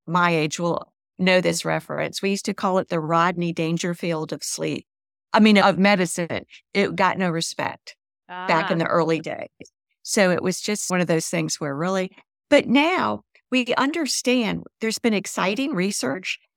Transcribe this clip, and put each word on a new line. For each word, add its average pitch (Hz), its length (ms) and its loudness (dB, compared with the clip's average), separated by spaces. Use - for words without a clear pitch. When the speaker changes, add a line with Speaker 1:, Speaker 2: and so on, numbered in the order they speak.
Speaker 1:
my 175 280 2
age 156 240 0
will - 340 -4
know 185 220 4
this 170 240 0
reference. 156 560 -4
We 196 100 -2
used 196 160 -4
to 208 80 -2
call 190 240 0
it 180 100 -2
the 170 120 -2
Rodney 170 520 0
Dangerfield 170 800 -4
of 147 100 -8
sleep. 156 420 -6
I 220 80 4
mean, 214 180 8
of 185 200 6
medicine. 180 680 2
It 190 220 0
got 185 220 2
no 185 120 0
respect - 680 -6
back 180 420 0
in 170 100 0
Speaker 2:
Ah. 160 40 0
Speaker 1:
the - 60 -2
early 160 300 2
days. - 280 -10
So 190 280 2
it 175 120 0
was 185 180 -2
just - 300 -6
one 185 100 2
of 175 60 0
those 165 220 0
things 160 320 -4
where 143 140 -6
really, 185 360 -2
but 285 160 6
now 285 560 2
we 247 160 0
understand 254 880 0
there's 220 180 -4
been 226 160 0
exciting 208 600 -2
research. 202 640 -4